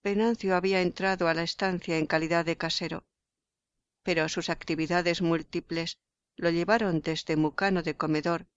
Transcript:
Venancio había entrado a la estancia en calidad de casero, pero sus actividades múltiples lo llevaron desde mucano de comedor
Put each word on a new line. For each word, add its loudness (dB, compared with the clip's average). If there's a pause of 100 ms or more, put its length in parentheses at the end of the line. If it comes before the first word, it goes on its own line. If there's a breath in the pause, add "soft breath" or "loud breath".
Venancio 2
había 2
entrado 0
a 4
la 0
estancia -2
en 0
calidad 0
de -2
casero, -6 (960)
pero 0
sus -4
actividades 0
múltiples -2 (400)
lo 2
llevaron 2
desde -2
mucano 2
de -4
comedor -2